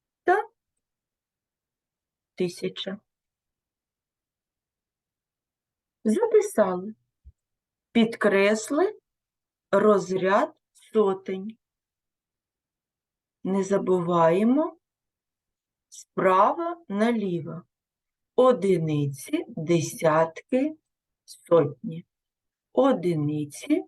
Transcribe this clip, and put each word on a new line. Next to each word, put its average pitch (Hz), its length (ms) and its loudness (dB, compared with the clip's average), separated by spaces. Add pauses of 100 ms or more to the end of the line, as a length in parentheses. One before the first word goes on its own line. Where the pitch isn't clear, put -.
(240)
та 427 260 0 (1900)
тисяча. 190 640 -8 (3000)
Записали. 220 920 0 (960)
Підкресли 220 1080 0 (720)
розряд 196 840 2 (180)
сотень. 196 840 -4 (1900)
Не 190 200 -2
забуваємо 185 1120 2 (1120)
справа 233 1000 0
наліво. 196 720 -4 (760)
Одиниці, 175 1120 0
десятки, 165 1300 -2 (480)
сотні. 160 800 -2 (720)
Одиниці, 165 1120 -2